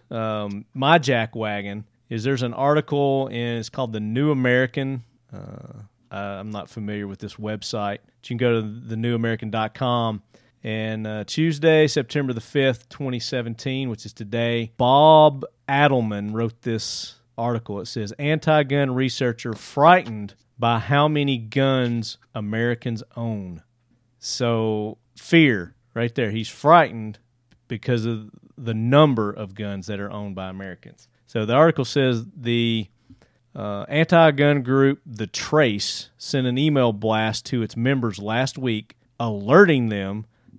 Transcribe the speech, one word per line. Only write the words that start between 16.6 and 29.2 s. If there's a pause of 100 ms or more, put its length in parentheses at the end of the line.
this (240)
article.
It
says,
"Anti-gun
researcher
frightened (240)
by
how
many
guns (160)
Americans (120)
own." (560)
So (180)
fear (200)
right
there.
He's
frightened (500)
because
of (280)
the
number